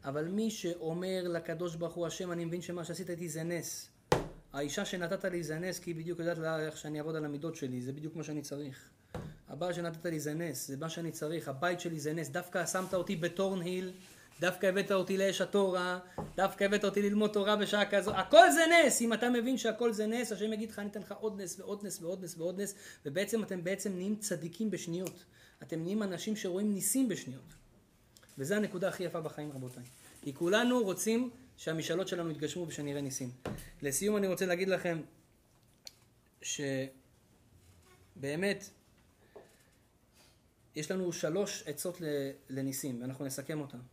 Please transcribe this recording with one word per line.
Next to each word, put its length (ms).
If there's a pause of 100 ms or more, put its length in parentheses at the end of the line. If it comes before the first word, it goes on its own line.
אבל 200
מי 260
שאומר 760
לקדוש 460
ברוך 200
הוא, 120
"השם, 260
אני 120
מבין 180
שמה 220
שעשית 260
איתי 180
זה 140
נס. 480 (640)
האישה 320
שנתת 400
לי 180
זה 160
נס, 200
כי 120
היא 60
בדיוק 220
יודעת 200
לה-, 280
איך 100
שאני 220
אעבוד 180
על 80
המידות 320
שלי, 260
זה 100
בדיוק 240
מה 80
שאני 180
צריך. 480 (580)
הבעל 240
שנתת 340
לי 140
זה 140
נס, 320
זה 100
מה 140
שאני 200
צריך, 380
הבית 320
שלי 200
זה 120
נס, 160
דווקא 380
שמת 280
אותי 220
בטורנהיל, 760 (480)
דווקא 260
הבאת 260
אותי 240
לאש 240
התורה, 580 (380)
דווקא 280
הבאת 200
אותי 180
ללמוד 280
תורה 260
בשעה 340
כזו, 200
הכל 400
זה 160
נס." 360
אם 100
אתה 180
מבין 280
שהכל 340
זה 140
נס, 260
השם 200
יגיד 180
לך, 80
"אני 100
אתן 120
לך 120
עוד 280
נס 200
ועוד 260
נס 160
ועוד 220
נס 140
ועוד 220
נס", 140 (320)
ובעצם 360
אתם 220
בעצם 320
נהיים 200
צדיקים 540
בשניות. 540 (380)
אתם 200
נהיים 200
אנשים 340
שרואים 380
ניסים 340
בשניות. 460 (840)
וזה 180
הנקודה 320
הכי 140
יפה 180
בחיים, 320
רבותיי. 300 (400)
כי 120
כולנו 480
רוצים 480 (260)
שהמשאלות 520
שלנו 220
יתגשמו 380
ושנראה 320
ניסים. 300 (520)
לסיום 340
אני 100
רוצה 200
להגיד 220
לכם 320 (1400)
שבאמת 2250 (2000)
יש 140
לנו 220
שלוש 540
עצות 340
ל-, 300 (200)
לניסים, 520
ואנחנו 220
נסכם 360
אותן. 180 (140)